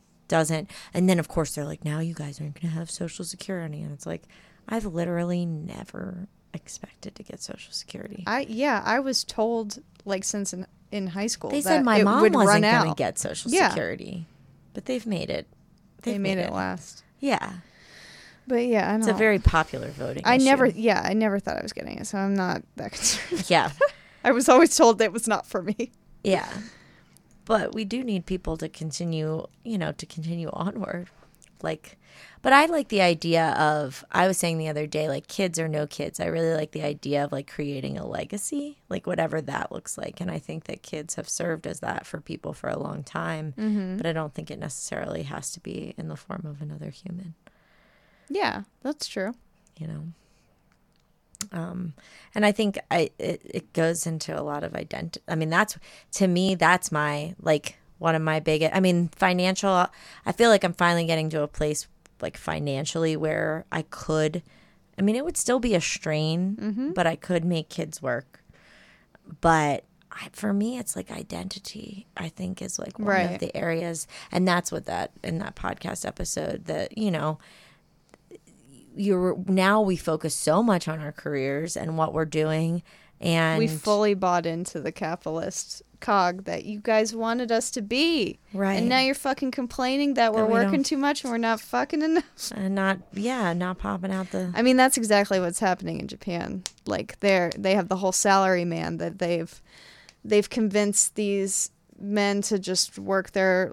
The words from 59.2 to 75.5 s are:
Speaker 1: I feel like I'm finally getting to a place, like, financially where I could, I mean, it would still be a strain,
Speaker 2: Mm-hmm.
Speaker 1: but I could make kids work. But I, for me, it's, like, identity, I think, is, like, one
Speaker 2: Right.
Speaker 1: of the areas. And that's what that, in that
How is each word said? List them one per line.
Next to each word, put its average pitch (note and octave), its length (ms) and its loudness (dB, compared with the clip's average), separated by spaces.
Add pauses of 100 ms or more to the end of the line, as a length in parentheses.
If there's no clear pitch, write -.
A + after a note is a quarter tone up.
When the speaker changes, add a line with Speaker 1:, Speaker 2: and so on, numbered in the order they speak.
Speaker 1:
I - 60 0
feel A#3 180 6
like G3+ 140 8
I'm F3 100 0
finally E3+ 320 4
getting D#3+ 260 2
to D#3 120 0
a D3 40 -2
place, D3+ 400 -2 (320)
like, - 160 -6
financially D3+ 800 -2
where D#3 560 -2
I D#3+ 120 -2
could, D#3 580 -2 (560)
I F#3+ 60 0
mean, G#3+ 120 4
it C4 80 -2
would E4+ 140 -4
still B3+ 220 2
be A#3 160 2
a E3 60 4
strain, D#3+ 800 -2
Speaker 2:
Mm-hmm. G#3+ 340 -4
Speaker 1:
but F3+ 120 0
I E3 100 2
could E3+ 300 -2
make E3+ 240 0
kids D#3 320 -8
work. B2 420 -6 (1000)
But D#3 420 4 (280)
I, - 200 -14
for G#3 200 -4
me, A3 280 0
it's, - 160 -6
like, - 160 -10
identity, - 960 -12 (100)
I E3+ 120 -8
think, F#3 320 -8
is, - 180 -8
like, - 180 -10
one G#3 120 -2
Speaker 2:
Right. F3+ 240 2
Speaker 1:
of - 60 -6
the - 160 -6
areas. E3 520 -4 (240)
And F#3 160 2
that's F3 240 2
what - 140 -6
that, - 260 -4 (120)
in E3 160 -4
that - 160 -8